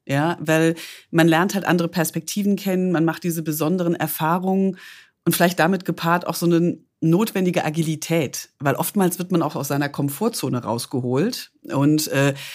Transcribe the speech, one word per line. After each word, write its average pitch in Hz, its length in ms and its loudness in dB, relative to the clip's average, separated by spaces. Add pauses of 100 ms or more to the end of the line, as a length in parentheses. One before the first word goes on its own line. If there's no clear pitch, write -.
ja, 151 360 0
weil 160 340 2 (360)
man 165 180 6
lernt 180 260 2
halt 196 80 -2
andere 170 240 2
Perspektiven 185 680 -2
kennen, 185 340 0
man 160 140 2
macht 160 180 -2
diese 170 200 -2
besonderen 160 520 0
Erfahrungen 185 800 0 (480)
und 170 100 2
vielleicht 175 260 2
damit 180 260 2
gepaart 170 420 -2
auch 170 80 -4
so - 100 -2
eine 170 340 2 (220)
notwendige 180 640 2
Agilität, 156 840 -2 (100)
weil 143 160 0
oftmals 180 440 0
wird 180 120 -10
man 175 120 2
auch 156 120 -4
aus 139 120 -6
seiner 143 220 -2
Komfortzone 143 760 -2
rausgeholt 127 880 -4 (200)
und, 151 360 2
äh, 139 260 2 (220)